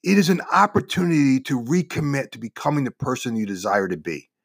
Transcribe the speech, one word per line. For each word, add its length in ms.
It 140
is 120
an 120
opportunity 880
to 180
recommit 720
to 80
becoming 440
the 80
person 440
you 100
desire 420
to 100
be. 320